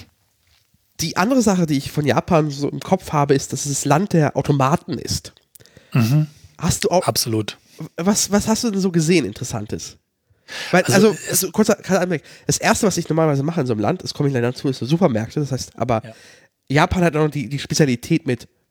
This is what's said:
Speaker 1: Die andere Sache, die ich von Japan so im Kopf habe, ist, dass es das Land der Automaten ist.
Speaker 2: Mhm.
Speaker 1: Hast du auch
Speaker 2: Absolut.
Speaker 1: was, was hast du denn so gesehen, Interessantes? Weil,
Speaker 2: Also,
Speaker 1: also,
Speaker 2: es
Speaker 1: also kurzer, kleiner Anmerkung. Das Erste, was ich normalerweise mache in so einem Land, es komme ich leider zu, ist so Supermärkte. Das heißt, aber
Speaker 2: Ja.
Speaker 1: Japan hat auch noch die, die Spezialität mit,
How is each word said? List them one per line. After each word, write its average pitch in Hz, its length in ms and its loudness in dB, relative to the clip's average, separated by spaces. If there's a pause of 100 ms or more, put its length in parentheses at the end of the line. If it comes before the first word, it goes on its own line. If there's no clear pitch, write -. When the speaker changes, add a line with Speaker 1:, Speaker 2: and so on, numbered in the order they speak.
(1000)
Speaker 1:
Die 165 160 -4
andere 247 240 2
Sache, 190 260 2
die 151 100 0
ich - 140 -6
von 151 140 -2
Japan 151 440 2
so 139 200 -4
im 143 100 -8
Kopf - 320 -2
habe, 143 240 2
ist, - 180 -4
dass - 120 -6
es 143 160 -4
das - 40 -4
Land 147 280 2
der 156 220 2
Automaten 143 640 0
ist. - 360 -8 (600)
Speaker 2:
Mhm. 135 340 4 (300)
Speaker 1:
Hast - 280 -2
du 202 40 2
auch 180 160 2
Speaker 2:
Absolut. 110 520 -2 (400)
Speaker 1:
was, 190 340 0
was 202 160 2
hast 220 160 0
du 233 80 -2
denn 196 100 -2
so 190 100 0
gesehen, 165 340 4
Interessantes? 107 720 -8 (720)
Weil, 180 140 4
Speaker 2:
Also, 214 240 6
Speaker 1:
also, - 20 0 (140)
Speaker 2:
es - 40 -12
Speaker 1:
also 180 220 -2
kurzer, 214 240 2
kleiner 185 260 0
Anmerkung. 180 260 -4 (200)
Das 147 100 0
Erste, 214 300 0
was 175 100 0
ich 170 120 -6
normalerweise 156 340 2
mache 165 180 -2
in 127 60 -2
so 123 60 0
einem 107 80 -2
Land, 127 220 -2
es - 100 -8
komme 143 160 0
ich 139 40 -4
leider 123 220 0
zu, - 140 -4
ist 131 100 -4
so - 60 -6
Supermärkte. 135 560 0
Das 139 100 -4
heißt, - 260 -8
aber 120 260 0
Speaker 2:
Ja. 110 100 -16 (560)
Speaker 1:
Japan 170 340 2
hat 165 120 2
auch 151 100 2
noch 151 60 -2
die, 139 160 -6
die 139 120 -6
Spezialität 156 640 0
mit, 123 220 -4 (240)